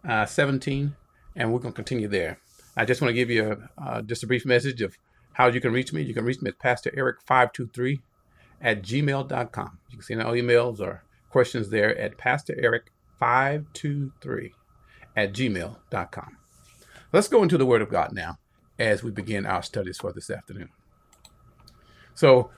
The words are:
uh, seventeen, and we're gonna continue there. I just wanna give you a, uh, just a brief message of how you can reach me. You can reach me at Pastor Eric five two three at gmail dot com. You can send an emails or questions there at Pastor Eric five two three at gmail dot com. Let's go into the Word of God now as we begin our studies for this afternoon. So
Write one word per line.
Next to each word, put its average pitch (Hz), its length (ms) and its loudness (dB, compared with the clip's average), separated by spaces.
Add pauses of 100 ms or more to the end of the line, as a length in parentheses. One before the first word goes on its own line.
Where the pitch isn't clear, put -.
uh, 110 180 2
seventeen, 139 680 -2 (400)
and 113 160 -2
we're 120 80 0
gonna 117 140 -8
continue 110 340 -4
there. 87 320 -2 (380)
I 117 80 2
just 123 160 2
wanna 123 100 2
give 120 180 0
you 107 280 0 (200)
a, - 60 -14
uh, 120 200 -6
just 113 200 -8
a 110 40 -8
brief 123 180 -2
message 123 360 2
of 98 160 -6 (360)
how 127 140 4
you 123 120 2
can 117 140 0
reach 127 180 -2
me. 156 100 -4
You 143 120 -6
can 120 100 -4
reach 127 180 -4
me 131 60 -6
at - 120 -8
Pastor - 360 -2
Eric 131 300 -2
five 127 260 4
two 120 220 -10
three 127 260 -4 (600)
at 107 220 -2
gmail 135 460 -2
dot 123 240 -6
com. - 260 -10 (100)
You 117 120 -20
can - 40 -20
send 113 160 -6
an 113 60 -4
emails 120 540 2
or 92 240 -8 (260)
questions 120 400 2
there 107 260 4
at 107 220 -6
Pastor - 400 -2
Eric 117 340 0 (280)
five 135 520 2
two 143 480 -6
three - 360 -8 (600)
at 101 160 0
gmail 101 460 -4 (140)
dot 101 200 -6
com. - 260 -16 (760)
Let's 208 140 4
go 226 160 6
into 156 160 4
the 131 80 4
Word 113 160 4
of 95 80 -8
God 85 220 0
now 85 260 -8 (400)
as 110 240 2
we 117 80 -6
begin 101 340 -4
our 92 160 -2
studies 92 380 -8
for - 120 -6
this - 200 -12
afternoon. - 380 -12 (1500)
So 127 420 8